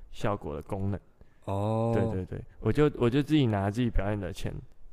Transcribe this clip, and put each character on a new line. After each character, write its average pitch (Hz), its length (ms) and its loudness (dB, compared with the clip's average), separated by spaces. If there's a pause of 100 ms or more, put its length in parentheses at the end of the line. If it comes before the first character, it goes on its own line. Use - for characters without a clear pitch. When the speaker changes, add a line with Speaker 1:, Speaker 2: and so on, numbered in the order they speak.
(120)
Speaker 1:
效 104 240 -2
果 73 200 -8
的 76 60 -8
功 98 300 -4
能。 95 80 -6 (460)
Speaker 2:
哦。 110 480 0
Speaker 1:
对， 117 180 2
对， 95 140 -4
对， 95 160 -10 (180)
我 110 120 2
就， 147 260 6
我 120 120 4
就 139 140 4
自 139 100 0
己 147 120 6
拿 104 260 2
自 104 100 -2
己 120 80 2
表 98 200 2
演 104 100 -2
的 87 120 -6
钱 - 220 -6 (400)